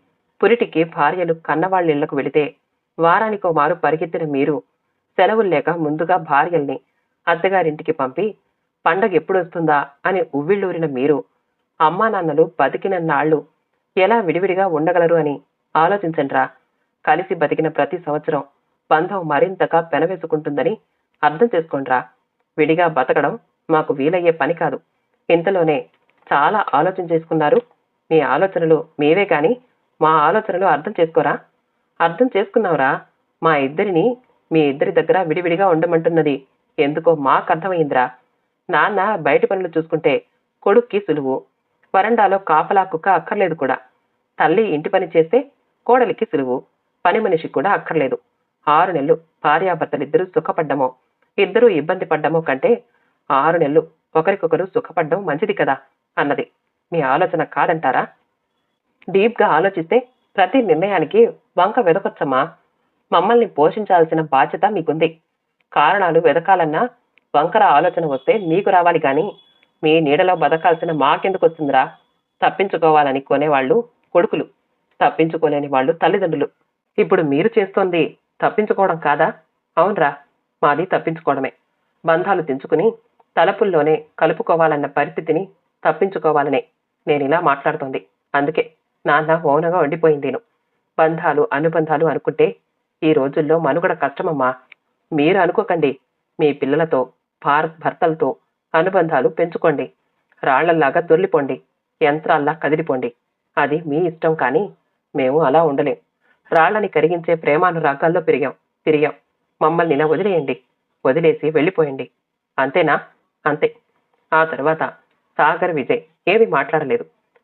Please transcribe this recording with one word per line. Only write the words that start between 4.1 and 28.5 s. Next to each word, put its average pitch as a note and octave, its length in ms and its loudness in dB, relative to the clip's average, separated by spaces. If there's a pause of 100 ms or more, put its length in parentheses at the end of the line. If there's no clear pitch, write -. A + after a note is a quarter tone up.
మీరు, C#3+ 380 -2 (580)
సెలవులు G#3 280 2
లేక D#3 220 0
ముందుగా E3 460 -2
భార్యల్ని D3+ 640 -2 (480)
అత్తగారింటికి E3+ 640 -2
పంపి D#3+ 420 -4 (520)
పండగ F#3 280 0
ఎప్పుడొస్తుందా E3 760 0 (160)
అని F#3 180 0 (100)
ఉవ్విళ్ళూరిన E3+ 520 -2
మీరు, C#3 380 0 (560)
అమ్మా F3+ 280 2
నాన్నలు E3+ 420 0 (100)
బతికిన F#3 380 -2
నాళ్ళు D3+ 460 0 (520)
ఎలా G3+ 240 2
విడివిడిగా F#3 460 0
ఉండగలరు E3+ 480 2
అని D3 260 0 (360)
ఆలోచించండ్రా. D#3+ 760 0 (560)
కలిసి E3+ 280 -2
బతికిన D#3 340 -2
ప్రతి D3 300 -4
సంవత్సరం D3+ 460 -6 (460)
బంధం F3 380 -2
మరింతగా E3 520 0
పెనవేసుకుంటుందని D#3+ 1000 -4 (460)
అర్థం D#3+ 300 2
చేసుకోండ్రా. C#3 500 -2 (540)
విడిగా D#3+ 280 2
బతకడం D#3+ 520 0 (320)
మాకు D#3 240 0
వీలయ్యే E3 360 0
పని E3+ 240 0
కాదు. D#3+ 260 -4 (500)
ఇంతలోనే E3 560 0 (460)
చాలా E3 320 2 (100)
ఆలోచన F3+ 380 0
చేసుకున్నారు. D#3+ 480 0 (500)
మీ D#3 100 4
ఆలోచనలు D#3+ 640 0 (160)